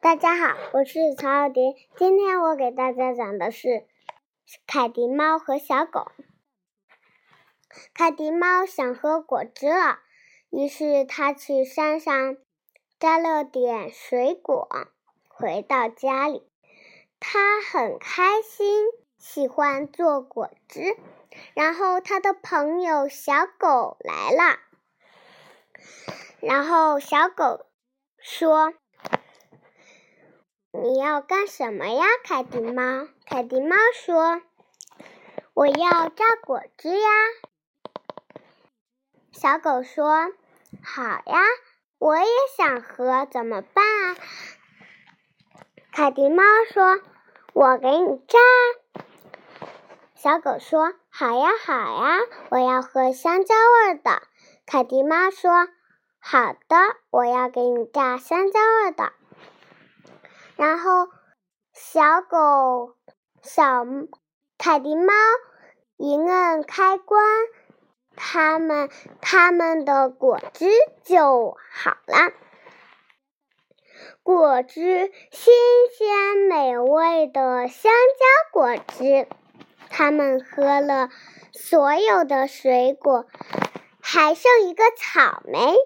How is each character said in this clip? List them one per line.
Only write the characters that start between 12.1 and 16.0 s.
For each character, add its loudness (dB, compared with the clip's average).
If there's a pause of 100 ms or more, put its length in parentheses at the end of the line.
摘 0
了 -2
点 -6
水 -4
果， -6 (600)
回 -8
到 -2
家 -4